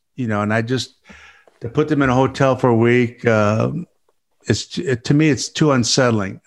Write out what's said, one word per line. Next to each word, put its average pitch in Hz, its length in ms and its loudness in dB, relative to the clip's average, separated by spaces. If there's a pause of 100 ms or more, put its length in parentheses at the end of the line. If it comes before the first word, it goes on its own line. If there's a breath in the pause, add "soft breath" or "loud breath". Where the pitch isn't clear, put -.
(160)
you 123 120 -6
know, 104 140 -2
and 104 120 -2
I 117 80 0
just, 120 320 -6 (680 loud breath)
to 117 60 -10
put 151 200 0
them 143 140 0
in 131 80 2
a 123 40 2
hotel 131 420 2
for 127 120 0
a 120 80 4
week, 120 500 2
um, 113 600 0 (600)
it's, - 320 -4
it, 123 260 -4
to 147 100 0
me, 151 160 2
it's - 180 -4
too 151 240 0
unsettling. 120 760 0